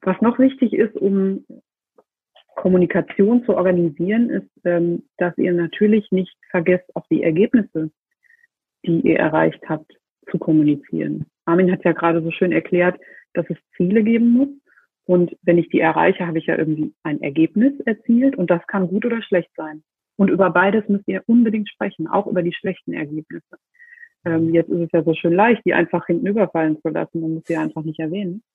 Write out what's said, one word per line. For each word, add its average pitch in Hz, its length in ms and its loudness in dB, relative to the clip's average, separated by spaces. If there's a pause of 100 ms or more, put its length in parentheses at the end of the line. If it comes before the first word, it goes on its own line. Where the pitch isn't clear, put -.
was 190 180 -2
noch 240 180 2
wichtig 262 360 2
ist, 214 220 0
um 196 500 -2 (1080)
Kommunikation 190 880 2
zu 220 100 0
organisieren, 180 720 0
ist, - 220 -6 (140)
ähm, 170 400 -2 (120)
dass 175 220 -4
ihr 180 140 0
natürlich 208 580 0
nicht 185 260 -2 (140)
vergesst, 180 440 0
auf - 140 -10
die 160 140 0
Ergebnisse, 170 680 0 (920)
die 165 160 0
ihr 165 180 2
erreicht 156 500 0
habt, 156 240 -8 (380)
zu 175 80 -4
kommunizieren. 151 880 0 (180)
Armin 180 260 4
hat 185 140 -2
ja 170 80 2
gerade 170 300 0
so 165 100 -4
schön 180 200 -2
erklärt, 175 460 0 (360)
dass 170 140 -4
es 165 100 -8 (180)
Ziele 196 260 2
geben 233 280 2
muss. 262 180 4 (560)
Und 180 380 2
wenn 175 160 4
ich 170 100 -2
die - 120 0
erreiche, 165 460 2
habe 165 120 -4
ich 156 80 -6
ja 165 120 -2
irgendwie 156 340 -4 (120)
ein 151 180 -4
Ergebnis 185 580 0
erzielt 240 560 0
und 180 140 0
das 170 160 0
kann 185 220 -2
gut 202 180 -2
oder 233 160 -4
schlecht - 340 -2
sein. 156 280 -14 (320)
Und 190 140 2
über 185 200 2
beides 196 380 0
müsst 202 180 -2
ihr 190 200 -6
unbedingt 220 420 2
sprechen, - 400 -8
auch 202 180 -2
über 180 160 -2
die 170 120 -4
schlechten 180 400 -8
Ergebnisse. 156 640 -12 (680)
Ähm, 165 280 0
jetzt 165 180 2
ist 180 100 -2
es 165 120 -4
ja 160 120 2
so 160 100 0
schön 170 200 0
leicht, 214 300 4
die - 100 0
einfach 170 320 -2
hinten 170 200 -2
überfallen 165 540 0
zu 165 80 -6
lassen 165 340 -6
und 160 120 -4
muss 160 120 -10
sie 165 100 -4
einfach 156 280 -6
nicht 160 160 -8
erwähnen. 180 420 -8 (120)